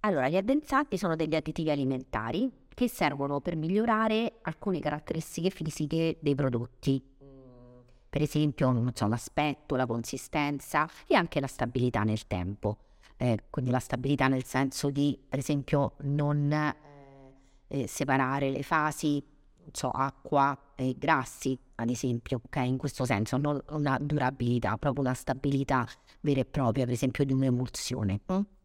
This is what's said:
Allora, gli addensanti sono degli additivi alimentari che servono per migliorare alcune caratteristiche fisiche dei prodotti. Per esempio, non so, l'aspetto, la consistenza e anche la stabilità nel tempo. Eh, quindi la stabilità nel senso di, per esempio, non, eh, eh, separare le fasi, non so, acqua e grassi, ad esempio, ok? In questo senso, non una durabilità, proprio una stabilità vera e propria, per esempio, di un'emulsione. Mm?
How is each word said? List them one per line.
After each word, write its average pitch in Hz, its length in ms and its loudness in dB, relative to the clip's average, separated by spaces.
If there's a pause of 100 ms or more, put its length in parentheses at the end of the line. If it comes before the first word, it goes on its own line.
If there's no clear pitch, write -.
Allora, 147 280 2
gli 170 80 2
addensanti 269 600 0
sono 165 200 0
degli 160 180 2
additivi 156 340 -2
alimentari 135 800 0 (240)
che 247 140 0
servono 143 540 0
per 170 160 -4
migliorare 220 840 2
alcune 170 360 -2
caratteristiche 151 720 -4
fisiche 160 720 -2
dei 143 140 2
prodotti. 131 680 -2 (1040)
Per 143 120 -2
esempio, 151 500 2
non 123 220 0
so, - 140 -2
l'aspetto, 139 680 -2
la 127 100 0
consistenza 143 1000 -2 (180)
e 311 100 4
anche 170 260 2
la 135 60 -4
stabilità 120 560 0
nel 110 240 0
tempo. 101 500 -4 (400)
Eh, 120 320 0
quindi 127 220 -2
la 127 80 2
stabilità 135 500 0
nel 131 160 0
senso 135 440 -2
di, 143 380 0
per 135 120 -4
esempio, 143 640 0
non, 147 460 2
eh, 151 260 0 (920)
eh, 139 200 -4
separare 135 640 2
le 135 120 -4
fasi, 151 580 2 (360)
non - 160 -20
so, - 160 -2
acqua 139 680 0 (180)
e 127 220 -2
grassi, 135 600 0 (160)
ad 117 140 -4
esempio, 123 560 -2
ok? - 180 -12
In 127 140 0
questo 131 260 -4
senso, 110 320 0
non 143 260 0 (100)
una 143 280 0
durabilità, 127 760 0
proprio 139 260 0
una 127 100 2
stabilità 135 720 0 (360)
vera 143 180 2
e 123 60 2
propria, 120 400 2
per 123 80 0
esempio, 131 320 0
di 135 80 0
un'emulsione. 123 880 0 (100)
Mm? 190 80 2 (260)